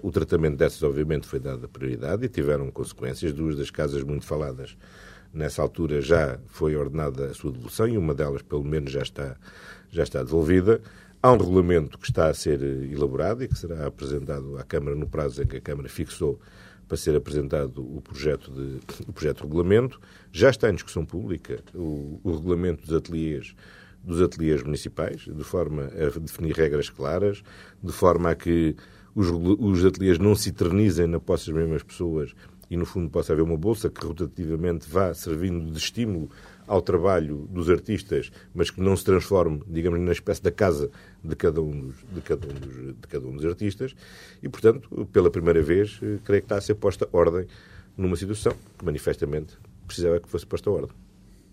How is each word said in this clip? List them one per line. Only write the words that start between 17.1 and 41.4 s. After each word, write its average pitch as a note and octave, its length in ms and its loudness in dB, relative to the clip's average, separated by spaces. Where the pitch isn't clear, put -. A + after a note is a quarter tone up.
apresentado C#2+ 640 -2
o - 180 -12
projeto C#2+ 520 -4
de, C2+ 260 -8
o - 40 -12
projeto D2 260 -4
de - 40 -12
regulamento. F2 580 2
Já A2 200 6
está B2 200 2
em - 40 2
discussão - 300 -6
pública E2+ 540 -8
o, D2 480 -6
o G2+ 80 -2
regulamento E2+ 560 0
dos D#2+ 100 0
ateliês, D#2 600 -4
dos F2 180 2
ateliês D#2 400 2
municipais, - 600 -6
de D2+ 200 -10
forma D2+ 440 -2
a D2 300 -2
definir D#2+ 380 -4
regras D2 360 2
claras, F#2 520 -2
de F#2 80 -8
forma E2+ 400 4
a D#2 60 2
que E2 400 2
os G2 160 2
regula-, E2+ 300 4
os F#2 260 4
ateliês F2+ 360 6
não G#2 160 6
se G2+ 140 -2
eternizem F2 580 2
na E2 100 0
posse E2 320 -2
das D#2 60 -2
mesmas D#2+ 260 0
pessoas D#2+ 520 -6
e, F2 60 -4
no E2+ 100 -2
fundo, E2+ 240 -4
possa E2+ 220 0
haver D#2 100 4
uma E2 140 2
bolsa F#2+ 340 0
que - 160 -10
rotativamente D#2+ 840 -4
vá F2+ 240 2
servindo E2+ 600 -4
de D#2 60 -8
estímulo F#2 520 -4
ao G2 160 2
trabalho E2 680 0
dos F2 200 0
artistas, E2 600 0
mas E2+ 160 0
que - 100 -10
não F#2+ 160 4
se - 80 -4
transforme, E2+ 640 4
digamos, E2+ 340 0
na F2 120 2
espécie - 300 -2
da F2+ 80 2
casa D#2+ 400 2
de D#2 140 -6
cada D#2+ 240 2